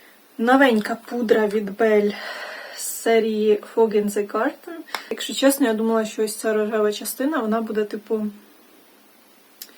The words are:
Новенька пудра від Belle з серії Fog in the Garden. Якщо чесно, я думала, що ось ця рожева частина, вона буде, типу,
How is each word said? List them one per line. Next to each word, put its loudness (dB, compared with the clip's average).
Новенька 4
пудра 2
від -2
Belle 2
з -14
серії 2
Fog 4
in 2
the -2
Garden. -4
Якщо -8
чесно, 4
я 2
думала, 0
що -4
ось -2
ця -2
рожева 0
частина, -4
вона 0
буде, -2
типу, -4